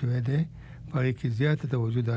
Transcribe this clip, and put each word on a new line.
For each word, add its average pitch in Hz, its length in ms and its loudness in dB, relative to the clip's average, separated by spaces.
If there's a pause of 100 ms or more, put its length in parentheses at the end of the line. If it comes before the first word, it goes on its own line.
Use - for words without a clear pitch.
شوی 123 280 0
دی، 143 100 2 (500)
په - 100 -6
هغې 127 200 2
کې - 80 -2 (120)
زیاته 151 340 2
توجه 117 320 0
د 117 120 0